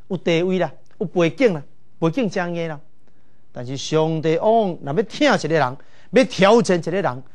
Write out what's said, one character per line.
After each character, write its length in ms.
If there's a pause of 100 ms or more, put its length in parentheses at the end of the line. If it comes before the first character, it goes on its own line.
有 100
地 240
位 160
啦， 140 (260)
有 80
背 240
景 240
啦， 80 (380)
背 100
景 180
真 280
硬 120
啦。 120 (720)
但 140
是 120
上 440
帝 160
往 140 (100)
往 200
若 120
要 100
疼 400
一 40
个 120
人， 180 (340)
要 120
挑 380
战 180
一 20
个 200
人， 220 (120)